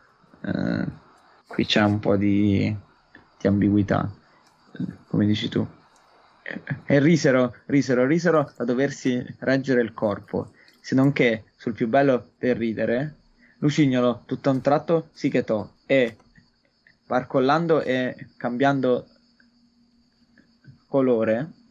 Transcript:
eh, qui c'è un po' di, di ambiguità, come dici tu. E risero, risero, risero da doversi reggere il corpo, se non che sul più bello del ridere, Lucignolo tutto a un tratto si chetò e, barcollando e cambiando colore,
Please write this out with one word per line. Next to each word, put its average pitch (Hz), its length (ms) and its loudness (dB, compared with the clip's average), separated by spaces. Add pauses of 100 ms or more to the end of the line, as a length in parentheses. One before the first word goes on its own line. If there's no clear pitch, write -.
(420)
eh, 57 440 -4 (600)
qui - 180 -4
c'è - 180 2
un 104 180 2
po' 101 160 0
di, 101 580 2 (640)
di - 80 -4
ambiguità, 101 680 2 (960)
come 107 180 0
dici 107 220 -2
tu. 110 180 -2 (1200)
E 143 140 2
risero, 135 560 2 (120)
risero, 131 400 0
risero 156 500 0
da - 80 -6
doversi 127 600 -2 (140)
reggere 131 440 0
il 110 120 -4
corpo, 104 580 -6 (280)
se - 140 -4
non 135 180 4
che 117 320 0 (120)
sul 117 180 -8
più 123 140 -2
bello 131 500 0
del 123 180 -2
ridere, 113 600 -4 (420)
Lucignolo 127 680 2
tutto 135 220 -4
a 135 40 2
un 131 80 -2
tratto 156 520 0
si - 160 -6
chetò 113 400 -2 (180)
e, 123 300 2 (920)
barcollando 139 760 0
e 127 540 -4
cambiando 127 720 0 (1800)
colore, 123 640 0 (180)